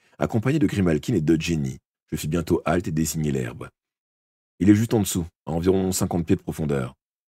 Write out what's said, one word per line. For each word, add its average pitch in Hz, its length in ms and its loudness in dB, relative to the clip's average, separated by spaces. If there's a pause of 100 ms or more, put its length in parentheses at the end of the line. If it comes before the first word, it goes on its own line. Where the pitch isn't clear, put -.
(180)
accompagné 131 400 0
de 101 80 2
Grimalkin 87 480 0
et 87 60 2
de 80 200 4
Jenny. 78 380 -2 (320)
Je 80 60 -6
fis 76 120 -6
bientôt 82 360 0
halte 87 240 0
et 85 40 -4
désignai 78 380 -2
l'herbe. « 64 380 -6 (920)
Il 92 120 6
est 107 40 12
juste 117 200 0
en 110 60 4
dessous, 92 260 -2 (200)
à 76 60 -6
environ 92 400 2
cinquante 90 340 -2
pieds 95 100 2
de - 40 -4
profondeur. » 71 560 -4 (360)